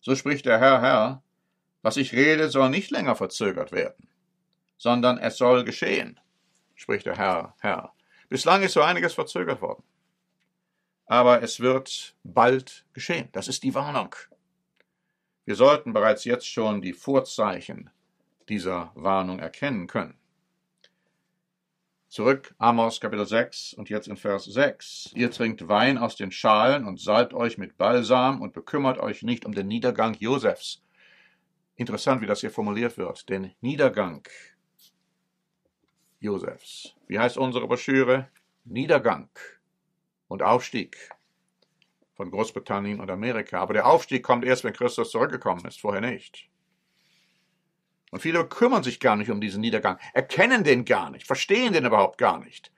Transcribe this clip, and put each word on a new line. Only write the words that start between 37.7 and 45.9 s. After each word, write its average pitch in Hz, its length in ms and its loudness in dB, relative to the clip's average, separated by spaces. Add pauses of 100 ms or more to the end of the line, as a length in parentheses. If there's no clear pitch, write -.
Niedergang 117 640 0 (1000)
und 98 140 -6
Aufstieg 113 680 -2 (1040)
von 92 160 -10
Großbritannien 101 680 -4
und 98 120 -8
Amerika. 104 480 -6
Aber 95 160 -2
der 107 100 4
Aufstieg 139 380 4
kommt 120 200 2
erst, 127 200 2
wenn 110 100 -4
Christus 120 380 -2
zurückgekommen 113 540 -2
ist, - 140 -14
vorher 101 220 -4